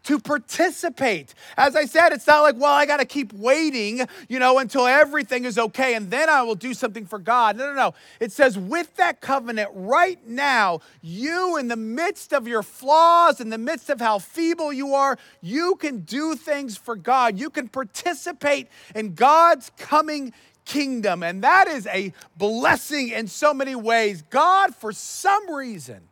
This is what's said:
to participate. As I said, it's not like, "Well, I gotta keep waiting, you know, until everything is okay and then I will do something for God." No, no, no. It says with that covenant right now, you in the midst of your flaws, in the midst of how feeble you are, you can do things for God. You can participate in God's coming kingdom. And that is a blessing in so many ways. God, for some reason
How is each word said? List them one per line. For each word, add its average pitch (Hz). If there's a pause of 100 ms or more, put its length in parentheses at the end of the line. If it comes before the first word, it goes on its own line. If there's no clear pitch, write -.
to 285
participate. 269 (240)
As 277
I 302
said, 320
it's 240
not 302
like, 294
"Well, 285
I 285
gotta 294
keep 247
waiting, 247 (200)
you 254
know, 254
until 247
everything 269
is 226
okay 240
and 208
then 302
I 285
will 233
do 240
something 226
for 208
God." 214
No, 269
no, 285
no. 226 (240)
It 220
says 254
with 226
that 349
covenant 233
right 294
now, 233 (220)
you 311
in 247
the 233
midst 247
of 247
your 220
flaws, 330
in 220
the 220
midst 254
of 247
how 220 (120)
feeble 330
you 277
are, 277 (240)
you 320
can 269
do 285
things 277
for 240
God. 226
You 294
can 262
participate 285 (260)
in 214
God's 302
coming 294 (320)
kingdom. 226
And 185
that 359
is 262
a 190 (240)
blessing 247
in 226
so 294
many 269
ways. 220
God, 359
for 214
some 403
reason 165